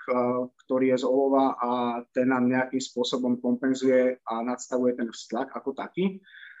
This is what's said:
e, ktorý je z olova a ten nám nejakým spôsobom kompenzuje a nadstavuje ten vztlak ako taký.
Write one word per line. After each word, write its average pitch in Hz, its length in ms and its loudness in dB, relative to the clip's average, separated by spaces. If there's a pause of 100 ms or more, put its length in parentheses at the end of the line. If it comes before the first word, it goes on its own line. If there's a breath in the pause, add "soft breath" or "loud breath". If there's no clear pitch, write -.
e, 127 80 0 (480)
ktorý 131 320 2
je 123 80 0
z - 80 0
olova 135 480 2
a 120 100 -2 (460)
ten 127 160 2
nám 123 160 2
nejakým 127 320 0
spôsobom 123 640 -2
kompenzuje 127 800 2
a 113 100 -6 (140)
nadstavuje 123 480 -2
ten 120 160 -4
vztlak - 480 -6
ako 135 160 -6
taký. 190 480 -4 (380 soft breath)